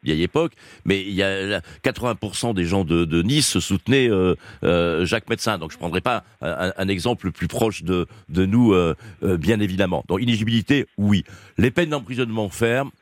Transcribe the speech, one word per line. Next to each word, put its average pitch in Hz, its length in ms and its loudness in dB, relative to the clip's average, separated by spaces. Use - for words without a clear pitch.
vieille 78 200 0
époque, 147 300 0
mais 98 160 2
il 101 100 -6
y 95 100 0
a 98 200 0
la, 98 180 -2
quatre-vingts 120 320 -2
pour 101 200 -8
cent 117 200 -2
des 92 100 0
gens 92 200 0
de, 85 200 2
de 82 180 0
Nice 131 360 0
soutenaient, 120 500 2
euh, 92 260 4
euh, 85 400 2
Jacques 113 240 -2
Médecin. 110 300 -2
Donc 80 140 -10
je - 40 -20
prendrai 87 240 -4
pas 120 240 -2
un, 82 280 -4
un, - 60 -4
un 95 140 -4
exemple 98 440 -2
plus 87 160 -6
proche 113 340 -2
de, 87 240 -2
de 92 160 2
nous, 113 260 4
euh, 85 220 4
euh, 95 140 0
bien 101 240 2
évidemment. 92 480 0
Donc 95 140 0
inéligibilité, 117 640 0
oui. 104 280 2
Les 143 120 4
peines 170 200 0
d'emprisonnement 117 580 -4
ferme 117 420 0